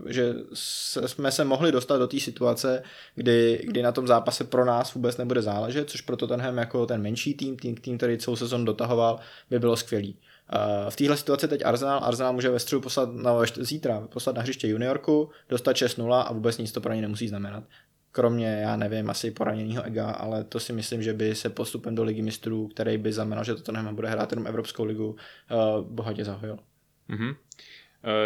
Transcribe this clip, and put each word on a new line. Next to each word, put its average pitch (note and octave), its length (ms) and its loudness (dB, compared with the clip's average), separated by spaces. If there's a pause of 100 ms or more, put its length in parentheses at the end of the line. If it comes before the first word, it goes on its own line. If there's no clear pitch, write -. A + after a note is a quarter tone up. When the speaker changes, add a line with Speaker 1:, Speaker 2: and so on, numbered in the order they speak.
Speaker 1:
že B2 280 0 (200)
se, - 540 -4
jsme C3+ 240 -2
se C#3+ 120 2
mohli C#3+ 280 4
dostat C3+ 260 2
do B2+ 100 4
té C#3 120 -4
situace, B2+ 640 0 (320)
kdy, A#2 480 6
kdy A#2+ 180 0
na A#2+ 100 4
tom B2+ 160 0
zápase A#2+ 360 4
pro B2 220 4
nás B2 280 2
vůbec A#2+ 240 0
nebude B2 240 2
záležet, A2+ 480 -2
což - 120 -10
pro B2 160 -4
Tottenham B2 400 -2
jako A#2+ 280 0
ten A#2 160 0
menší A#2 320 -2
tým, C3+ 240 -6
tým, A#2+ 180 -6
tým, B2 220 -6
který A#2+ 200 2
celou A#2 180 -2
sezonu A#2+ 300 -2
dotahoval, A2+ 540 2 (300)
by B2 100 2
bylo A#2 160 4
skvělý. G#2 420 -4 (360)
Eh, G#2 380 0
v - 40 -12
téhle C#3+ 220 4
situaci C#3+ 300 0
teď D3 180 -2
Arsenal, C#3 380 2
Arsenal B2+ 300 0
může B2+ 160 0
ve B2 100 4
středu C3+ 220 0
poslat, C3 320 0
no, A#2+ 280 4
ještě A2+ 220 2
zítra A#2 460 -2
poslat B2 260 -2
na A#2+ 60 -2
hřiště C3 260 -2
juniorku, C3+ 600 2 (200)
dostat B2+ 280 2
šest B2 200 2
nula B2 240 4
a - 120 -2
vůbec A2+ 240 0
nic A2 140 -6
to A2+ 100 -6
pro A2+ 120 -2
ně A2 80 -2
nemusí G#2+ 260 -4
znamenat. G2+ 360 -8 (480)
Kromě, A#2 500 2
já A2 140 0
nevím, G#2+ 340 -2
asi A2+ 220 -4
poraněného A2 520 -2
ega, A2 220 -4
ale G#2+ 380 -4
to A2+ 160 -8
si A#2+ 140 -6
myslím, A2+ 300 -4
že A2 100 0
by G#2+ 220 0
se A2 140 -4
postupem A2 460 -4
do A2+ 80 2
Ligy A2 180 0
mistrů, A2 460 -2
který A2 300 0
by G#2+ 160 0
znamenal, G#2+ 300 -2
že A2+ 120 -2
Tottenham A2 400 -6
bude A2 140 -4
hrát A2 220 -2
jenom A#2 160 -2
Evropskou A2+ 360 -4
ligu, G#2+ 320 -2 (360)
eh, - 20 0 (280)
bohatě A2 440 -6
zahojil. G#2 320 -8 (500)
Speaker 2:
Mhm. A2+ 260 -4 (680)
Eh, - 60 -2 (160)